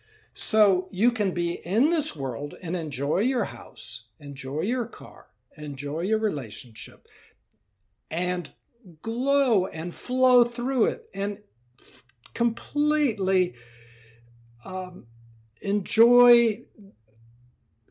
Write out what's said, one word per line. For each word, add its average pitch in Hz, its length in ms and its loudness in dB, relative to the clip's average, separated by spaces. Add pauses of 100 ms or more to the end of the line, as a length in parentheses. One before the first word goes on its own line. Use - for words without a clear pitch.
(340)
So 202 580 2
you 214 200 2
can 202 200 -2
be 170 240 -2 (100)
in 226 240 2
this 339 260 -2
world 139 480 -6
and 175 100 -4
enjoy 156 460 -2
your 247 240 0
house, 92 640 -12 (120)
enjoy 143 440 -8
your 233 240 -2
car, 110 420 -14 (300)
enjoy 143 440 -6
your 214 180 0
relationship, 127 840 -6 (1040)
and 180 420 -4 (500)
glow 247 640 2
and 170 280 -6
flow 254 520 4
through 240 400 0
it - 280 -4
and 196 260 -4 (400)
f-, - 260 -20 (280)
completely, 233 1200 0 (1080)
um, 185 440 -10 (540)
enjoy 233 1000 6 (1300)